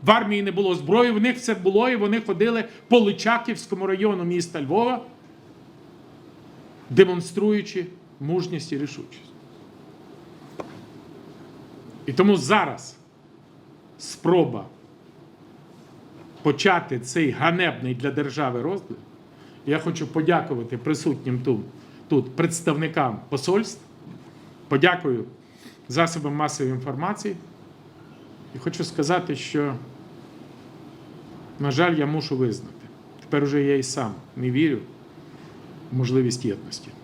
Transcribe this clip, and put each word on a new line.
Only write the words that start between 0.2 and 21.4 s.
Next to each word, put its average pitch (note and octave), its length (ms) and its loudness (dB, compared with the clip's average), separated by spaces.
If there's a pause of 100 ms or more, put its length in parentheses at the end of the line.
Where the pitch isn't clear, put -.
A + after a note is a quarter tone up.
не G3 100 -2
було F#3 220 0
зброї, F#3+ 360 4
в G#3+ 100 2
них B3 160 2
все - 180 -2
було, F#3+ 340 4
і B3 80 2
вони G#3 240 2
ходили G#3+ 440 0 (240)
по A#3+ 100 10
Личаківському G#3+ 880 0
району F#3+ 380 0
міста E3+ 380 -2
Львова, A3+ 420 0 (1900)
демонструючи F#3 960 2 (340)
мужність F3 520 -4
і C#3+ 60 -4
рішучість. - 540 -10 (2750)
І C#3 60 -6
тому F#3+ 240 6
зараз D3+ 600 0 (1000)
спроба C#3+ 680 2 (1800)
почати D3+ 580 2
цей D3 300 0
ганебний D#3+ 640 0
для B2+ 160 -4
держави C3+ 520 -2
розгляд, F3+ 360 -6 (680)
я D3 120 2
хочу E3 280 -4
подякувати D3 720 0
присутнім C#3 640 -2